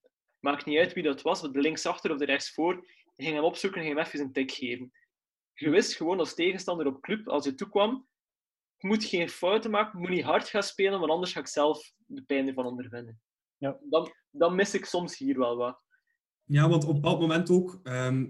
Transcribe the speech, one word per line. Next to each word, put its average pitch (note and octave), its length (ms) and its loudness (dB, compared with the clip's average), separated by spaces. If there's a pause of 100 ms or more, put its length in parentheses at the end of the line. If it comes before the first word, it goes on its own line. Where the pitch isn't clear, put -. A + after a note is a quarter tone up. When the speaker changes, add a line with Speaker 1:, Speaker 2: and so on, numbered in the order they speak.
(400)
Speaker 1:
Maakt C#3 260 -2
niet D3+ 120 2
uit F3+ 160 4
wie F3+ 100 -4
dat C#3 180 0
was, F3 200 0
de C#3 180 -2
linksachter D#3+ 520 0
of D3 60 -2
de C#3 80 -2
rechtsvoor, C#3 480 0 (420)
hij C3+ 100 -10
ging D#3 120 -2
hem D3 80 2
opzoeken - 360 0
en D#3+ 40 -4
ging D3 120 -2
hem D#3+ 80 0
even D3+ 140 -8
een C#3 120 -4
tik C3+ 200 -2
geven. B2 400 -8 (600)
Je D3 160 -2
wist G3+ 260 4
gewoon F3 240 -2
als D3+ 160 0
tegenstander F3 520 0
op C3+ 140 -4
Club, - 260 -6
als C#3+ 180 0
je C3+ 100 -4
toekwam, G#3+ 520 0 (720)
"Ik - 60 -20
moet G#3+ 200 2
geen E3+ 260 -2
fouten G#3+ 420 0
maken, G#3+ 220 0
ik F3+ 60 -14
moet F3+ 160 -2
niet D#3 80 0
hard - 260 2
gaan G3+ 140 0
spelen, G3 360 0
want D#3 120 2
anders F3 200 0
ga - 80 -6
ik C#3+ 80 -10
zelf D3+ 460 0 (120)
de C3+ 160 -14
pijn C3+ 260 0
ervan C3 180 -4
ondervinden." A#2+ 560 -10 (360)
Speaker 2:
Ja. C#3 220 -4 (100)
Speaker 1:
Dan, E3+ 220 2 (200)
dan E3+ 240 2
mis G3+ 180 2
ik F#3+ 120 -2
soms F3 320 -4
hier C3+ 200 -2
wel A#2+ 200 0
wat. A#2+ 240 -4 (640)
Speaker 3:
Ja, D3 260 4
want D#3+ 160 4
op D3 180 0
dat E3+ 160 2
moment E3 300 2
ook, F3+ 340 4
ehm, C3 460 -2